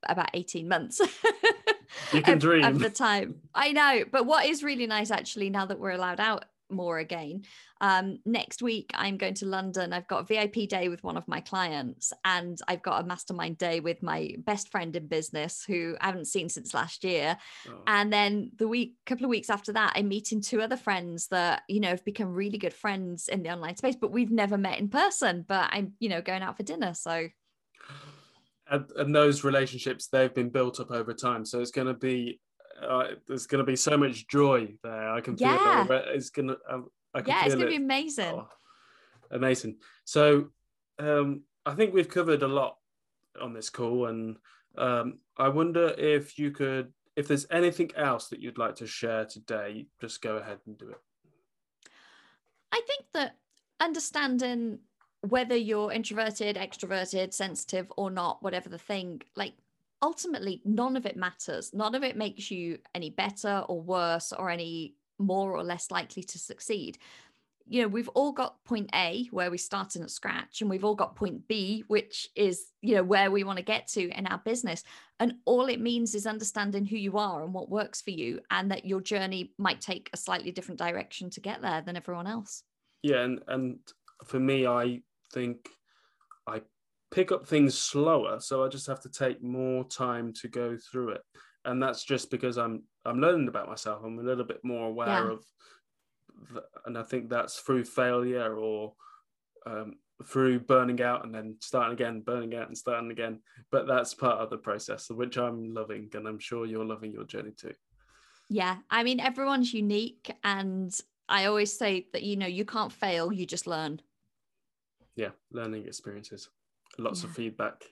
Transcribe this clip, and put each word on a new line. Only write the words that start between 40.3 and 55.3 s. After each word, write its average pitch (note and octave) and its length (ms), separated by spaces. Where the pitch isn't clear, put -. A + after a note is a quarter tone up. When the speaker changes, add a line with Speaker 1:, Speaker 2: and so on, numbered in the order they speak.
Speaker 2:
um, C#3+ 440
I C#3+ 100
think G3 180
we've F3 160
covered D#3+ 340
a C3+ 40
lot C3+ 300
on A#2+ 140
this A2 160
call, A#2+ 380
and, A2+ 300
um, B2 420
I C3+ 120
wonder E3 480
if D3 420
you D3 120
could, C3+ 420
if D3 120
there's C#3+ 240
anything E3+ 440
else C3+ 340
that - 100
you'd A#2 180
like A2+ 180
to A#2 120
share A2 380
today, G#2+ 640
just - 220
go A2 160
ahead G#2 280
and G#2+ 120
do F#2 120
it. - 120
Speaker 1:
I A#4 160
think C#5 260
that C#4+ 240
understanding B3+ 1000
whether A#3+ 280